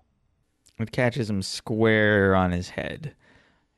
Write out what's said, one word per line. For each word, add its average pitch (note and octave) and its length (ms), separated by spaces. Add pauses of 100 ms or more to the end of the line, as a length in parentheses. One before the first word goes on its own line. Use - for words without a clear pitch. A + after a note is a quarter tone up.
(800)
It A2+ 140
catches B2 380
him G2 120
square G#2+ 920
on F#2 160
his F2+ 200
head. - 440 (640)